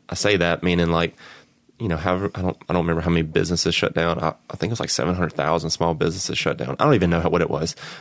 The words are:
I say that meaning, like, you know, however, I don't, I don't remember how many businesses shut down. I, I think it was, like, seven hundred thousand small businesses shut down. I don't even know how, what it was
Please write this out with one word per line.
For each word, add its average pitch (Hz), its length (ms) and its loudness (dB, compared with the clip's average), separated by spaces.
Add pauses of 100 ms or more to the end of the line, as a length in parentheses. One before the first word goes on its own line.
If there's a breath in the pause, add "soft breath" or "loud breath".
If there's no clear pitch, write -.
I - 60 -8
say 104 220 2
that 85 260 2
meaning, 87 300 2
like, 82 240 0 (640 loud breath)
you 113 80 -4
know, 82 80 -2
however, 92 360 -2
I 92 100 -6
don't, 90 140 -2 (120)
I - 60 -2
don't 87 80 2
remember 82 200 0
how 85 80 0
many 85 120 2
businesses 82 520 0
shut - 180 0
down. 82 280 0
I, 78 140 -2 (140)
I - 60 -14
think 95 160 -4
it 120 40 -4
was, - 40 -6
like, - 120 -4
seven 87 260 0
hundred 87 160 0
thousand 80 380 0
small 85 240 0
businesses 78 440 -2
shut - 200 -2
down. 64 200 -6
I - 60 2
don't 147 100 6
even 90 160 4
know 85 100 2
how, 82 100 2
what 85 120 4
it 78 80 0
was 78 240 -2 (260 loud breath)